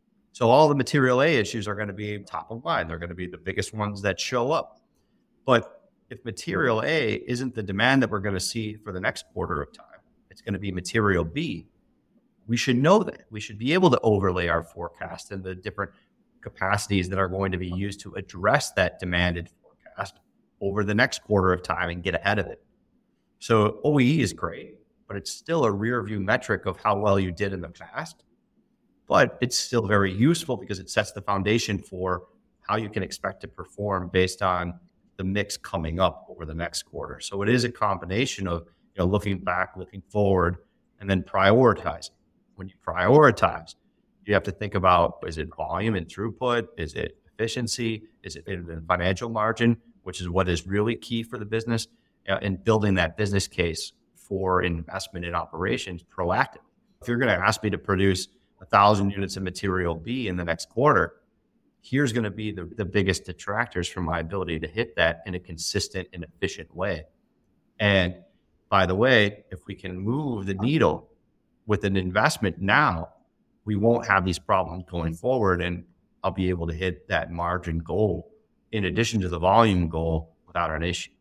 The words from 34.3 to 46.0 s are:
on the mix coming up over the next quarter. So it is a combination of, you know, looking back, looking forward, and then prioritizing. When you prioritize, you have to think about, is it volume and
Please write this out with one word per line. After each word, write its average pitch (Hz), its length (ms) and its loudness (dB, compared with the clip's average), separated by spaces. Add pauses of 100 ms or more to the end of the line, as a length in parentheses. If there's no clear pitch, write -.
on 87 380 -2 (380)
the 98 80 -8
mix 101 320 -4
coming 82 420 -4
up 90 300 0
over 82 160 -14
the 78 100 -10
next - 280 -6
quarter. 71 360 -12
So 98 220 -8
it 101 80 0
is 120 160 4
a 120 60 -4
combination 98 760 -4
of, 85 140 -2 (340)
you - 40 -2
know, 87 60 2
looking 95 340 0
back, 92 360 -4
looking 92 320 -14
forward, 92 520 2 (420)
and 98 80 -4
then 95 140 2
prioritizing. 98 880 4 (440)
When 92 120 -12
you 95 60 -20 (100)
prioritize, 92 920 4 (500)
you 101 80 0
have 95 80 4
to 98 100 -4
think 95 220 -6
about, 87 540 4
is 80 100 -8
it 78 180 -8
volume 87 380 -2
and 85 140 -4